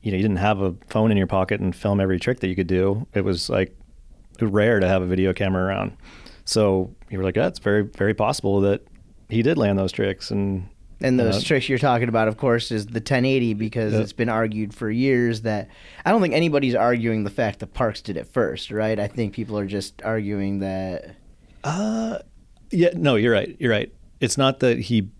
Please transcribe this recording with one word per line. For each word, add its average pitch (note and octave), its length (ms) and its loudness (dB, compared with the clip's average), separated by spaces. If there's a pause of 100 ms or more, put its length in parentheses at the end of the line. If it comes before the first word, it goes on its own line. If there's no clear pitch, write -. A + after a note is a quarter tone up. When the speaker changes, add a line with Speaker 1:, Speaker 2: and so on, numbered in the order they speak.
Speaker 1:
you G#2+ 100 -2
know, F#2+ 40 0
you F#2+ 60 2
didn't G#2 160 2
have G2+ 220 2
a F#2 140 -2 (140)
phone A2 220 2
in G#2+ 60 2
your F#2+ 100 2
pocket F#2+ 340 0
and F#2+ 140 -2
film G2+ 260 0
every F#2+ 200 0
trick B2+ 200 -2
that G2 80 -2
you F#2 60 -2
could F2+ 140 -2
do. G2 440 0
It G2+ 100 -2
was, F#2 280 -2
like, F#2+ 260 -2 (640)
rare G#2+ 400 2
to F#2 80 2
have F#2+ 140 2
a F#2 40 -4
video F#2 260 2
camera F#2+ 320 -2
around. G2 320 -4 (480)
So G2 500 2 (160)
you G2 80 -8
were F#2+ 60 -2
like, F#2 120 0
"Yeah, A2 120 2
it's - 100 -8
very, G#2 240 2
very G2+ 320 -2
possible G2+ 460 0
that G2 260 0 (420)
he A2 140 0
did D3+ 160 2
land G2+ 220 2
those F#2+ 120 0
tricks." G2 380 -4
And, G2 380 -4 (320)
Speaker 2:
And B2+ 180 2
those G#2+ 200 2
Speaker 1:
uh, - 80 -4
Speaker 2:
tricks C#3 220 0
you're C3 100 0
talking B2 300 2
about, A2 200 2
of A2 80 -2
course, A#2 340 0
is G#2+ 160 -4
the A2+ 140 -4
ten B2 240 0
eighty, C3 280 2
because G#2+ 400 -2
Speaker 1:
Yeah. A2 80 2
Speaker 2:
it's G#2 120 -4
been A#2 160 -2
argued A2 440 -2
for A2 200 -6
years A#2+ 500 2
that, G#2+ 260 -4 (380)
I F3+ 60 4
don't A3 100 4
think D#3+ 120 0
anybody's C#3+ 420 2
arguing A2+ 480 2
the G2+ 60 -4
fact G#2+ 280 -2
that - 160 -12
Parks A2+ 260 -2
did G2 160 -8
it C#2 120 -10
first, - 420 -2
right? G#2+ 280 -2
I G#2 100 -2
think G#2+ 260 -4
people A2 240 -6
are G2+ 80 -2
just G2 360 -6
arguing G2+ 580 -2
that F#2+ 560 -6 (480)
Speaker 1:
Uh, A3 540 -4 (520)
yeah, F3 240 4
no, D3+ 220 2
you're A2+ 160 4
right. G2+ 260 0
You're A#2+ 140 2
right. G#2+ 200 -2 (280)
It's - 180 0
not C3+ 220 2
that B2 180 4
he A2 300 0 (120)